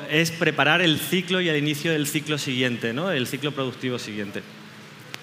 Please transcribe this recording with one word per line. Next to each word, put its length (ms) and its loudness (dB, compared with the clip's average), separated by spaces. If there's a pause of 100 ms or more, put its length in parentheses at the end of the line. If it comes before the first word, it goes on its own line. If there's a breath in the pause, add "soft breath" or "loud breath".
(100)
es 220 4
preparar 480 4
el 180 4
ciclo 420 0
y 80 2
el 80 2
inicio 360 0
del 160 2
ciclo 300 -2
siguiente, 540 0
¿no? 200 -2
El 160 0
ciclo 240 -4
productivo 480 -2
siguiente. 420 -6 (800)